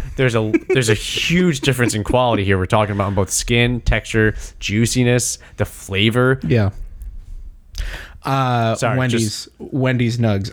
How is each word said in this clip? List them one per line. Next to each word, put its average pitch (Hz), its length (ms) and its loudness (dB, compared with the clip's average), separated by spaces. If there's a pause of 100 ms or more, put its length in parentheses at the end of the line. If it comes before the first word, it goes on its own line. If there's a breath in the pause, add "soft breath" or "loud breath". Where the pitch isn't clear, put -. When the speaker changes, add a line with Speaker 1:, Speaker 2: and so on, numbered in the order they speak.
Speaker 1:
<laughs> - 160 -6
Speaker 2:
There's 127 180 2
a, 110 180 0 (160)
there's 131 220 2
a 107 40 4
huge 170 680 0
difference 123 320 2
in 104 100 -2
quality 120 400 2
here. 98 140 2
We're 92 80 0
talking 107 280 2
about 101 200 -2
both 95 160 0
skin, 120 500 0
texture, 110 560 2 (240 loud breath)
juiciness, 120 800 0 (180 loud breath)
the 104 80 -2
flavor. 113 800 0
Speaker 1:
Yeah. 113 260 2 (1500 loud breath)
Uh, 123 540 0
Speaker 2:
Sorry, 120 220 0
Speaker 1:
Wendy's, 120 220 0 (260)
Speaker 2:
just - 20 -20 (100)
Speaker 1:
Wendy's 123 600 0
nugs 104 340 0